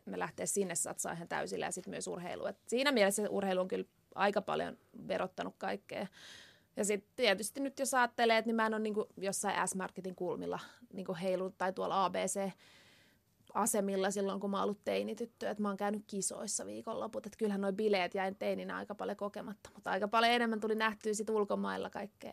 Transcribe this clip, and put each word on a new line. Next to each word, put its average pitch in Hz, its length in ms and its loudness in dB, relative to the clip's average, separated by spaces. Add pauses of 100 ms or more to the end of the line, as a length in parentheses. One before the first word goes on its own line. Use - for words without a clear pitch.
me 185 120 -6
lähteä 180 280 -4
sinne 185 280 0
satsaa - 380 -4
ihan 170 160 -8
täysillä 160 380 -2
ja 170 60 -4
sit 175 140 -8
myös 175 220 -6
urheilu. 175 380 -6
Et 202 100 -4 (100)
siinä 269 260 2
mielessä 202 300 6
se 202 60 0
urheilu 190 320 2
on 185 80 0
kyllä 185 160 -2 (300)
aika 202 280 4
paljon - 340 -2 (320)
verottanut - 500 -4
kaikkea. 202 480 -6 (680)
Ja 214 80 0
sit 202 200 0 (120)
tietysti 214 440 2
nyt 277 180 -4
jos 269 160 0
ajattelee, 240 440 6
että 220 100 2
niin 226 80 2
mä 220 100 4
en 220 80 2
ole 214 80 0
niinku 214 240 0 (100)
jossain 190 520 0
S-Marketin 185 460 -6
kulmilla 175 440 -2 (340)
niinku 185 300 -6
heilunut 185 360 0
tai 185 140 0
tuolla 185 320 2
A 180 60 2
B 185 40 -4
C 190 260 0 (1120)
asemilla 196 560 2
silloin, 196 300 -2
kun 196 100 -2
mä 196 60 0
oon 190 80 2
ollut 202 200 -2
teinityttö, 208 680 -2
että 208 120 -4
mä 208 60 0
oon 196 80 -2
käynyt 208 300 -2
kisoissa - 600 -4
viikonloput. 220 600 -6
Et 202 100 -10
kyllähän 202 240 2
noi 196 120 2
bileet 196 420 4
jäi 190 200 0
teininä 190 420 -2
aika 196 180 -8
paljon 196 220 -4
kokematta, 202 580 -8
mutta 202 160 -6
aika 196 180 2
paljon 233 240 6
enemmän 226 280 4
tuli 220 140 2
nähtyä 220 400 0
sit 214 160 -2
ulkomailla 202 600 0
kaikkea - 420 -10